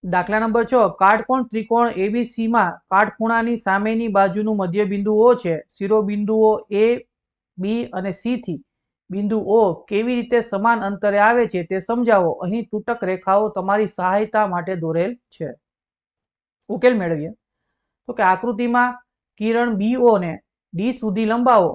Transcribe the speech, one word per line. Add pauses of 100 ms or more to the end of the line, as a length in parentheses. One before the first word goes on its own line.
દાખલા
નંબર
છ, (260)
કાટકોણ
ત્રિકોણ
એ
બી
સીમાં (120)
કાટખૂણાની
સામેની
બાજુનું
મધ્યબિંદુ
O
છે, (140)
શિરોબિંદુઓ (200)
એ, (720)
બી
અને
સી
થી (500)
બિંદુ
O (280)
કેવી
રીતે
સમાન
અંતરે
આવે
છે
તે
સમજાવો. (120)
અહીં
તૂટક
રેખાઓ
તમારી
સહાયતા
માટે
દોરેલ (180)
છે. (1200)
ઉકેલ
મેળવીએ, (800)
તો
કે
આકૃતિમાં (420)
કિરણ
બી
ઓ
ને (420)
ડી
સુધી
લંબાવો